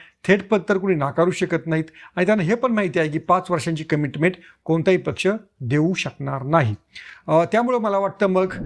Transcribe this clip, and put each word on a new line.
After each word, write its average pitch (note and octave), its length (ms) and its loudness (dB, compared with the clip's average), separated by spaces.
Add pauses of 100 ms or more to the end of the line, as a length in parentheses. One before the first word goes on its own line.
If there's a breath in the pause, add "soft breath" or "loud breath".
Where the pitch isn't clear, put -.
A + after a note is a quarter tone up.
(260 loud breath)
थेट F#3+ 220 2
पद G#3 200 2
तर G3 100 2
कुणी F#3+ 160 0
नाकारू D#3 360 0
शकत F3+ 360 -4
नाहीत D#3+ 180 -2 (320 loud breath)
आणि F3+ 100 0
त्यांना G#3 180 2
हे F#3+ 100 2
पण A#3 180 0
माहिती F#3+ 260 0
आहे D#3 100 2
की D3+ 100 -4
पाच F3+ 320 0
वर्षांची D#3+ 340 -2
कमिटमेंट D3+ 500 0 (300 loud breath)
कोणताही E3 320 2
पक्ष - 300 -4 (340)
देऊ D3 340 0
शकणार C3+ 480 -6
नाही. C3+ 320 2 (540 loud breath)
अ, D#3+ 240 4
त्यामुळं A#3+ 260 2
मला G#3 200 0
वाटतं G3 280 0
मग F#3 260 0 (140)